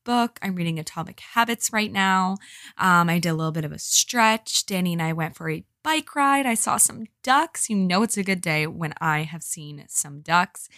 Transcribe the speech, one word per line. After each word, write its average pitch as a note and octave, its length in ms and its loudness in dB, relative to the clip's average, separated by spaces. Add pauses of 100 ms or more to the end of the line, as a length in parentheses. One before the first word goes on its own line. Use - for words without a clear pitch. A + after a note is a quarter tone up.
book. A#3+ 380 0
I'm F#3+ 140 -4
reading E3+ 220 -2
Atomic - 440 -10
Habits A#3 500 -2
right G#3+ 200 -2
now. F#3+ 460 2 (400)
Um, F3 320 4
I E3+ 100 2
did E3+ 100 0
a D#3+ 60 0
little D#3+ 180 -2
bit D#3+ 120 -2
of D3 60 -8
a D3 80 -14
stretch. - 840 0
Danny F3+ 280 0
and E3+ 80 -2
I D#3+ 120 0
went D#3+ 220 -4
for D#3+ 140 -8
a D#3+ 140 -6 (200)
bike D#4 320 -2
ride. C#4 300 2
I A#3 100 2
saw A3+ 200 0
some A3 300 0 (160)
ducks. C#4+ 480 0
You G#3+ 80 0
know F#3 260 2
it's G3+ 140 -2
a G3 60 -2
good F#3 180 -2
day D3+ 260 0
when D#3+ 320 -6
I D#3 220 0
have D#3 220 -8
seen D3 440 -12
some D3 340 -6
ducks. F3 460 0 (100)